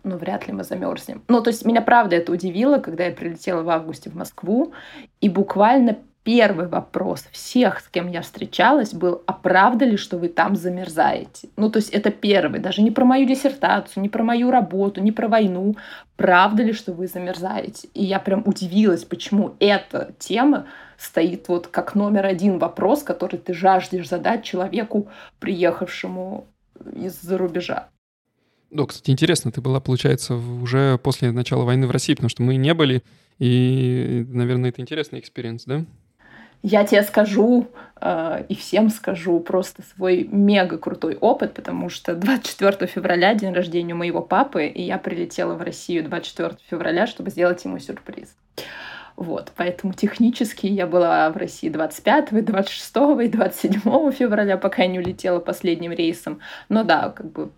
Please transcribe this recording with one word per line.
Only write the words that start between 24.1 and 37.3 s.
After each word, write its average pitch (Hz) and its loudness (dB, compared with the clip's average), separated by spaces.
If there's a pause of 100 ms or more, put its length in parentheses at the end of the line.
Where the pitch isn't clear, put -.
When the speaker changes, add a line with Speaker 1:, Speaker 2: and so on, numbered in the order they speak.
Speaker 1:
человеку, 202 -4 (300)
приехавшему 185 -4 (500)
из-за 180 -6
рубежа. 175 -4 (840)
Speaker 2:
Да, 147 -2
кстати, - -6
интересно, 151 2
ты - -6
была, 131 -2
получается, 131 0
в-, 120 -8
уже 131 2
после 131 0
начала 123 0
войны 127 2
в 120 -2
России, 131 0
потому 117 0
что - -4
мы 127 2
не 139 2
были, 139 2 (360)
и, 123 2
наверное, 123 0
это 120 -14
интересный 147 -8
экспириенс, 117 -12
да? 147 -4 (800)
Speaker 1:
Я 208 4
тебе 208 4
скажу, 214 2 (320)